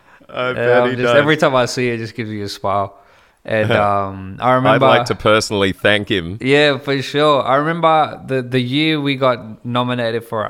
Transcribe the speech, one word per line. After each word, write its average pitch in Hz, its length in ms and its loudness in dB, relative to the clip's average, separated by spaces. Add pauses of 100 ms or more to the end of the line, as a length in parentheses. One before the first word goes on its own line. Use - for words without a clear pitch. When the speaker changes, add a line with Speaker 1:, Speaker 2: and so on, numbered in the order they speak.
(280)
Speaker 1:
I 127 240 -4
bet 120 300 2
Speaker 2:
Um, 123 80 0
Speaker 1:
he 127 60 -4
Speaker 2:
just 123 80 -2
Speaker 1:
does. 120 120 4
Speaker 2:
every 147 220 4
time 147 160 2
I 127 120 2
see 123 220 -2
it, 120 60 -2
it 117 40 -4
just 113 160 -10
gives 110 160 -8
me 104 120 -8
a 101 60 -6
smile. 98 500 -4 (460)
And, 107 280 -2
Speaker 1:
<laughs> 104 140 2
Speaker 2:
um, 98 540 -4
I 123 100 0
Speaker 1:
I'd 127 60 4
Speaker 2:
remember 131 320 4
Speaker 1:
like 120 180 2
to 110 80 -2
personally 104 580 2
thank 104 380 0
him. 90 300 -2
Speaker 2:
Yeah, 143 380 2
for 139 220 -4
sure. 143 420 2
I 123 140 0
remember 160 680 0
the, 131 160 -2
the 123 180 -2
year 147 400 -2
we 139 160 -2
got 120 480 -2
nominated 120 600 -2
for 107 260 -6